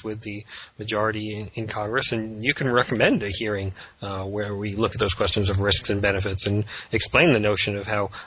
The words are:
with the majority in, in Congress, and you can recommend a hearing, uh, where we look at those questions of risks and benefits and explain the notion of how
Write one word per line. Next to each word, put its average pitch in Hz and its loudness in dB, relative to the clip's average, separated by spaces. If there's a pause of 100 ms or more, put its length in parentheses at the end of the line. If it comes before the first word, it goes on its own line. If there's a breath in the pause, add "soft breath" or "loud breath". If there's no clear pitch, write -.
with 107 -6
the 104 -10 (340 loud breath)
majority 107 -2
in, 107 -8
in 110 -6
Congress, 110 0
and 110 -4
you 139 2
can 143 -2
recommend 127 4
a 101 -2
hearing, 98 -2 (300 loud breath)
uh, 98 -6
where 101 -4
we 101 -4
look 107 2
at - -8
those 104 2
questions 101 2
of 98 2
risks 101 2
and 101 0
benefits 98 0
and 104 2 (260 loud breath)
explain 135 4
the 117 6
notion 104 2
of 101 -6
how 104 0 (160 loud breath)